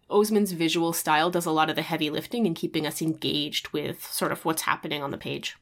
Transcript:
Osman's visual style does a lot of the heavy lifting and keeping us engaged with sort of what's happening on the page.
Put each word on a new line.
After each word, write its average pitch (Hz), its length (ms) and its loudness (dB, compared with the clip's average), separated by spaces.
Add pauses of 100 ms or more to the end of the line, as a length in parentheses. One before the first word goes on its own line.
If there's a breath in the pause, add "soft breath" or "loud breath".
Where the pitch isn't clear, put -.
Osman's 208 440 4
visual 165 400 2
style 160 360 4
does 175 160 0
a 165 60 0
lot 156 180 4
of 151 60 0
the 151 60 0
heavy 156 280 -2
lifting 208 380 0
and 165 80 2
keeping 160 320 -2
us 151 140 -4
engaged 151 720 -2
with 151 320 -4
sort - 260 -2
of 165 140 -6
what's 160 160 0
happening 151 420 -2
on 139 80 -4
the - 60 -6
page. - 440 -8